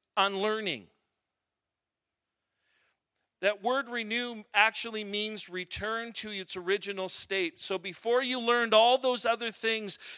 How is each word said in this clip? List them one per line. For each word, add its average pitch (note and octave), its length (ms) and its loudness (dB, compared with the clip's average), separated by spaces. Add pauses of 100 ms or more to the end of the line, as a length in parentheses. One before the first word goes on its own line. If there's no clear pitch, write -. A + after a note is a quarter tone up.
(180)
unlearning. G3 680 0 (2500)
That G3+ 220 0
word B3 260 0
renew A#3 640 -4
actually G#3+ 500 2
means G#3 460 -4
return G#3+ 680 -6
to G#3+ 160 -6
its G3 240 -8
original F#3+ 540 -4
state. F3+ 500 -4
So F#3+ 200 -4
before G#3 440 0
you B3+ 160 -2
learned A#3 360 2
all A#3+ 240 8
those B3+ 260 2
other A#3 260 0
things A3 480 -2 (200)